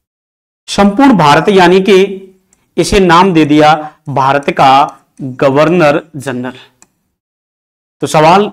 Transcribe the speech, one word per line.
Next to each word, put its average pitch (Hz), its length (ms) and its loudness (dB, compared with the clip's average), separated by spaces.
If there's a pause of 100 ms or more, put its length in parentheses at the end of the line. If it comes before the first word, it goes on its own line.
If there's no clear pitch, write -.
(680)
संपूर्ण 208 440 0
भारत, 156 360 2
यानी 190 320 2
कि 190 400 0 (560)
इसे 190 240 -2
नाम 180 340 2
दे 156 100 2
दिया 151 520 0 (120)
भारत 139 420 -4
का 135 500 0 (200)
गवर्नर 147 880 -2 (100)
जनरल। 127 420 -12 (1400)
तो 147 60 -6
सवाल 175 460 0